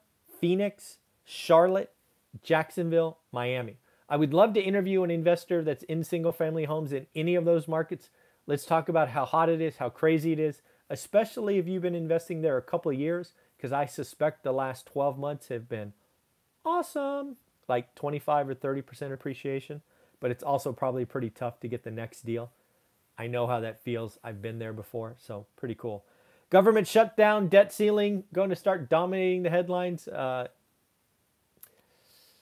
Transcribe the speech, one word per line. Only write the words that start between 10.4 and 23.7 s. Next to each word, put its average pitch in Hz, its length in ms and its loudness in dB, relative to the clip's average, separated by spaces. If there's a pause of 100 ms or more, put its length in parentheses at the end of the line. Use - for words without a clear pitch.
especially 208 720 0
if 170 100 0
you've 185 140 -4
been 175 140 -2
investing 165 460 -2
there 147 160 2
a 123 40 -2
couple 143 300 -2
of 131 80 -2
years, 170 340 -4 (260)
'cause 123 120 -6
I 139 160 -2
suspect - 560 -4
the 135 100 -2
last 131 320 -4
twelve 139 320 -2
months 143 300 -8
have 120 200 -8
been 104 260 -8 (680)
awesome, 285 720 -4 (300)
like 123 280 -4
twenty-five 147 520 -2
or 135 60 -6
thirty 135 300 -4
percent - 280 -12
appreciation, 139 720 -8 (380)
but 127 100 -2
it's 123 140 -6
also 139 280 -2
probably 127 320 -2
pretty 120 280 -6
tough 120 300 -10
to 131 60 -10
get 117 160 -8
the 113 60 -12
next 113 320 -12
deal. 117 300 -6 (680)
I 113 80 -8
know 120 220 -2
how 120 140 0
that 113 180 -8